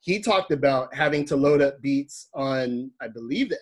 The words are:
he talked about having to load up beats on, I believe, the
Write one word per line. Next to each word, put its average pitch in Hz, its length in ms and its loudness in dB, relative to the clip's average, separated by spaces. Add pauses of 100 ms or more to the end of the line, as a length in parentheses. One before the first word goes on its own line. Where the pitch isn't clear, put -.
he 190 200 -2
talked 196 320 0
about 135 420 0
having 147 300 0
to 147 120 -4
load 143 240 6
up 139 220 2
beats 139 500 -4
on, 131 600 -4 (100)
I 117 60 -10
believe, 120 420 -4
the - 120 -4